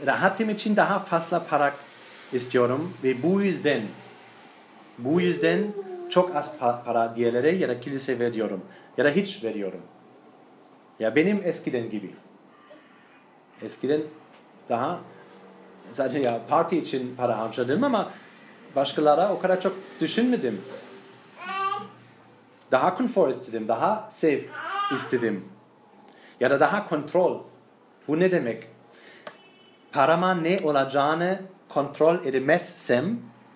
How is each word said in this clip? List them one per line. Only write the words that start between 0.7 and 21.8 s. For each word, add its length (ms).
daha 220
fazla 480
para 280
istiyorum 600
ve 180
bu 200
yüzden, 380
bu 220
yüzden 520
çok 260
az 240
pa-, 240
para 320
diğerlere 340
ya 180
da 120
kilise 380
veriyorum 460
ya 80
da 60
hiç 340
veriyorum. 360
Ya 180
benim 280
eskiden 460
gibi. 240
Eskiden 380
daha 320
sadece 260
ya 300
parti 300
için 380
para 220
harcadım 460
ama 260
başkalara 560
o 80
kadar 200
çok 160
düşünmedim. 600